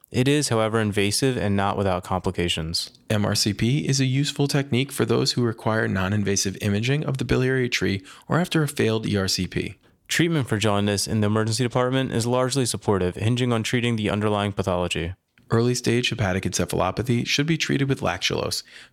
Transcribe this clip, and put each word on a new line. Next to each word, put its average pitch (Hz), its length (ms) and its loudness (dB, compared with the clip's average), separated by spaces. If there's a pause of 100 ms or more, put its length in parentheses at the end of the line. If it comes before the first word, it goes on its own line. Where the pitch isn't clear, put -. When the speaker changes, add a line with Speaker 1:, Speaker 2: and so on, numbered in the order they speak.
(100)
Speaker 1:
It 127 180 2
is, 143 220 2
however, 110 280 2
invasive 107 600 2
and 101 180 0
not 98 220 0
without 92 260 0
complications. 87 840 -2 (180)
Speaker 2:
M 104 160 0
R 101 100 0
C 104 200 0
P 127 340 0
is 135 100 2
a 135 60 2
useful 139 420 0
technique 139 460 0
for 117 140 0
those 123 260 2
who 127 100 0
require 113 460 0
non-invasive 98 720 0
imaging 113 460 0
of 135 100 -2
the 127 80 -2
biliary 127 460 0
tree 95 320 -2 (260)
or 147 100 2
after 165 240 2
a 143 60 0
failed 113 380 0
E 101 100 0
R 95 100 0
C 92 200 -2
P. - 300 -6 (300)
Speaker 1:
Treatment 160 400 0
for 107 120 0
jaundice 101 500 2
in 110 140 2
the 104 60 2
emergency 110 360 0
department 127 480 0
is 113 140 0
largely 127 400 0
supportive, 90 480 0
hinging 120 400 0
on 110 80 0
treating 117 340 0
the 104 140 0
underlying 104 420 0
pathology. 90 640 -2 (360)
Speaker 2:
Early-stage 120 580 2
hepatic 95 360 0
encephalopathy 92 840 0
should 147 200 0
be 160 120 0
treated 139 300 0
with 135 120 -2
lactulose. - 600 -2 (300)